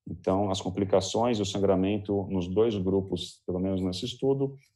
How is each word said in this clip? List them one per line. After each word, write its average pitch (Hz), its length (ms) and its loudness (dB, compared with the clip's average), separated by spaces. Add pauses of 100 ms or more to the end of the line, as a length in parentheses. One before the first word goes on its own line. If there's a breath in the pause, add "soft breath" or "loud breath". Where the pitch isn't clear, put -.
Então, 98 420 0
as 95 100 -2
complicações 101 800 0
e 104 40 0
o 98 40 -2
sangramento 98 840 2
nos 92 180 -2
dois 107 280 4
grupos, 95 720 -2
pelo 90 140 -2
menos 95 200 0
nesse 92 260 -2
estudo, 135 500 -2 (200 loud breath)